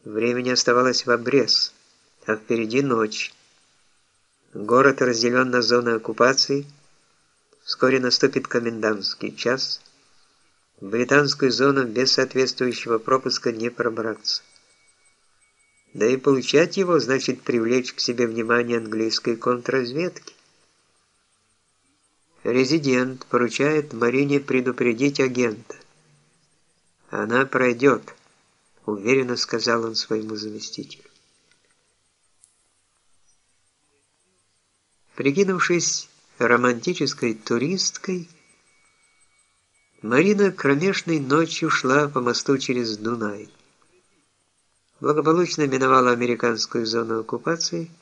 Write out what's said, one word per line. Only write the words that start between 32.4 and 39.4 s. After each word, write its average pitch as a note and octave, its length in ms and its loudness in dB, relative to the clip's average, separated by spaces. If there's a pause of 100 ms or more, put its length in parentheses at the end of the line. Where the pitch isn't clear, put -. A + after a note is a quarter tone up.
Прикинувшись F3 920 0 (300)
романтической A#2+ 960 2
туристкой, E3 960 -4 (1700)